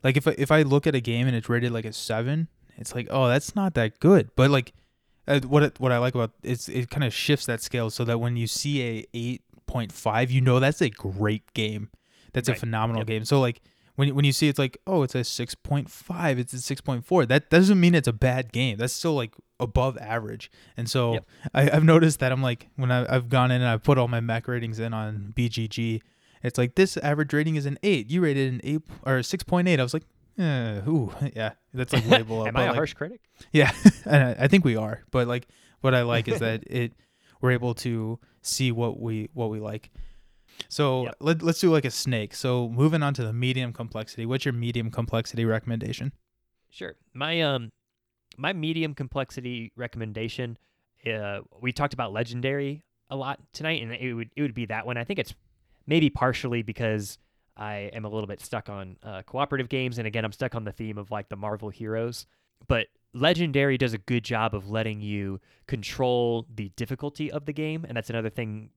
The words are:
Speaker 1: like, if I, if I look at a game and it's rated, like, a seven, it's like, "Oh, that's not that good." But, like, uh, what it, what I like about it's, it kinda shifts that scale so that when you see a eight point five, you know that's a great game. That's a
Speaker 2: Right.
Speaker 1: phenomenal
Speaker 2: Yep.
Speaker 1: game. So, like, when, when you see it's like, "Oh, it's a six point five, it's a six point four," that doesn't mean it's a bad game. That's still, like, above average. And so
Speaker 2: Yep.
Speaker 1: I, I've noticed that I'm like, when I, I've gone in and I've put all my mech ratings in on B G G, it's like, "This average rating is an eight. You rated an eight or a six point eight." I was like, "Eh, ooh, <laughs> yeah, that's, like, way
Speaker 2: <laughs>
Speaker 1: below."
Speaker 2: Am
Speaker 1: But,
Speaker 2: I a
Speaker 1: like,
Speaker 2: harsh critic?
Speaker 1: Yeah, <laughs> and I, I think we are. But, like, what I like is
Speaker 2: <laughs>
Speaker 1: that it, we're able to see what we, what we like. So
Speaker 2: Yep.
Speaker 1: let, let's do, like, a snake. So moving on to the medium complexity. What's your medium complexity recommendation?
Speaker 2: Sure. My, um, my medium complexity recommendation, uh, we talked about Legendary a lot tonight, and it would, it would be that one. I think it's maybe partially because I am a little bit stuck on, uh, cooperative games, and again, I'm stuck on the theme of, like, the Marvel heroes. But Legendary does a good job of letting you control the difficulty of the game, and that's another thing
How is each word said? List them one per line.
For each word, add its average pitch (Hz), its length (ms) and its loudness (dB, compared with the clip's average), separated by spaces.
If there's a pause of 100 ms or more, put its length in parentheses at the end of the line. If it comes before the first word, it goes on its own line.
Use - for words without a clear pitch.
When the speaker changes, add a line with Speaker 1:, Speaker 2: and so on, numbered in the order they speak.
Speaker 1:
like, 131 140 4
if 143 100 2
I, 147 100 2
if 139 140 0
I 156 100 6
look 143 260 4
at 143 80 0
a 127 60 0
game 120 260 0
and 123 80 2
it's 113 140 -4
rated, 120 220 0
like, 113 140 -4
a 110 80 -10
seven, 131 540 -2 (300)
it's - 180 -12
like, 123 140 -6
"Oh, 131 180 2
that's 127 280 2
not 196 200 0
that 113 240 0
good." 170 360 6
But, 131 160 6
like, 135 220 0 (540)
uh, 143 140 4
what 143 220 4
it, - 160 0
what 127 120 2
I 120 80 4
like 123 160 0
about 113 160 0 (120)
it's, - 240 -4
it 123 220 -4
kinda 139 200 -2
shifts - 360 0
that 117 160 -4
scale 117 280 -4
so 123 160 -4
that 117 140 0
when 120 180 -2
you 117 100 -2
see 143 360 -2
a 113 300 -6
eight 120 300 -6 (240)
point 117 240 -4
five, 117 400 0
you 131 100 4
know 127 180 6
that's 135 220 2
a 135 80 2
great 104 640 -4
game. 107 360 -4 (440)
That's 131 160 0
a 123 40 2
Speaker 2:
Right. 120 60 -4
Speaker 1:
phenomenal 113 420 0
Speaker 2:
Yep. 110 60 -4
Speaker 1:
game. 110 180 -2
So, 139 140 4
like, 120 220 0 (340)
when, 139 200 2
when 143 100 4
you 139 60 6
see 151 160 2
it's 139 120 2
like, 135 180 -2 (100)
"Oh, 180 160 2
it's 127 120 -2
a 123 80 0
six - 300 -6
point - 360 -4
five, 160 500 -2
it's 123 140 -4
a 127 80 -8
six - 200 -6
point 123 240 -4
four," 175 200 4
that 127 240 2
doesn't 190 300 8
mean 175 160 8
it's 151 120 4
a 120 60 2
bad 127 380 0
game. 117 260 0
That's 123 160 -2
still, 165 200 -2
like, 120 220 -2 (240)
above 123 400 0
average. 113 500 -6 (260)
And 120 140 -4
so 120 240 2
Speaker 2:
Yep. 107 120 -2 (280)
Speaker 1:
I, 143 160 6
I've 156 140 6
noticed 160 360 8
that 131 120 2
I'm 131 100 0
like, 123 360 -2
when 127 140 0
I, 123 220 2
I've 123 160 2
gone 127 220 4
in 123 100 4
and 123 80 2
I've 110 140 0
put 139 160 6
all 120 80 2
my 120 120 -2
mech 117 280 -2
ratings 117 320 -4
in 113 140 -4
on 107 420 -6
B 120 140 2
G 113 180 -4
G, 113 340 -2 (400)
it's - 160 -2
like, 123 180 0
"This 190 220 4
average 147 360 0
rating 156 240 2
is 143 100 -2
an 143 160 -4
eight. 143 260 0
You 175 120 2
rated 139 300 2
an 127 120 -6
eight 151 180 -2 (220)
or 131 160 2
a 120 40 -2
six 185 200 -6
point 180 240 2
eight." 165 120 4
I 127 40 4
was 123 100 -2
like, 160 100 -4 (360)
"Eh, 123 480 0
ooh, 143 260 0 (100)
<laughs> 143 120 -6
yeah, 110 160 -2 (220)
that's, 127 200 -4
like, 113 140 2
way 113 140 6
Speaker 2:
<laughs> - 20 -4
Speaker 1:
below." 110 240 -2
Speaker 2:
Am 120 60 -4
Speaker 1:
But, 127 80 2
Speaker 2:
I - 20 4
a 127 40 2
Speaker 1:
like, 135 80 0
Speaker 2:
harsh 151 180 -2
critic? 190 280 -10 (300)
Speaker 1:
Yeah, 143 200 6 (180)
<laughs> - 160 0
and 143 180 6
I, 123 220 0
I - 20 4
think 190 180 6
we 120 120 4
are. 107 340 -6
But, 123 160 2
like, 120 200 -2 (340)
what 131 120 4
I 123 100 4
like 117 260 2
is 185 100 0
Speaker 2:
<laughs> 113 80 0
Speaker 1:
that 113 180 -2
it, 120 280 -4 (480)
we're 127 100 4
able 120 240 0
to 113 440 -4 (220)
see 127 300 -2
what 117 280 -2
we, 110 340 -6
what 113 180 -4
we 107 80 -6
like. 107 320 -10 (760)
So 131 380 0
Speaker 2:
Yep. 120 140 -10
Speaker 1:
let, 160 240 0
let's 165 160 0
do, 180 120 4
like, 147 140 4
a 120 60 -2
snake. 113 440 -2
So 123 340 -2
moving 151 340 2
on 143 120 2
to 127 80 -4
the 110 100 -4
medium 123 400 -2
complexity. 113 520 -10
What's 127 200 -2
your 135 80 0
medium 117 380 -4
complexity 117 540 -4
recommendation? 113 680 -4 (560)
Speaker 2:
Sure. - 260 -12 (180)
My, 156 280 -2
um, 131 300 -2 (640)
my 151 160 -4
medium 160 400 -2
complexity 123 840 -8
recommendation, 117 840 -8 (540)
uh, 101 300 -6 (180)
we 123 120 -6
talked 143 220 -4
about 120 200 -6
Legendary 135 720 -4 (260)
a 139 60 -8
lot 135 240 -8 (140)
tonight, 160 280 -4
and 113 100 -10
it 123 220 -6
would, 117 220 -8
it 143 80 -4
would 131 100 -4
be 117 140 -6
that 110 180 -8
one. 120 120 -6
I 120 60 -6
think 196 160 -6
it's - 140 -8 (540)
maybe 156 240 4
partially 123 500 -2
because 107 560 -4 (400)
I 104 360 -10
am 113 120 -12
a 104 40 -10
little 107 180 -6
bit 98 120 -12
stuck - 300 -10
on, 95 340 -14
uh, 95 200 -14
cooperative 131 440 -6
games, 127 300 -4
and 113 100 -6
again, 110 160 -4
I'm 110 80 -4
stuck 127 220 -6
on 113 100 -8
the 101 80 -10
theme 107 280 -10
of, 101 120 -14
like, 104 180 -10
the 110 60 -10
Marvel 104 340 -8
heroes. 113 580 -8 (400)
But 113 200 0 (260)
Legendary 139 640 0
does 127 160 0
a 110 40 -6
good 117 260 -2
job 113 300 -2
of 101 160 -8
letting 110 320 -4
you 101 400 -6 (260)
control 120 840 -2
the 104 220 -8
difficulty 143 560 -6
of 147 140 -8
the 151 80 -8
game, 156 340 -6
and 120 100 -8
that's 110 140 -8
another 113 180 -4
thing 107 480 -10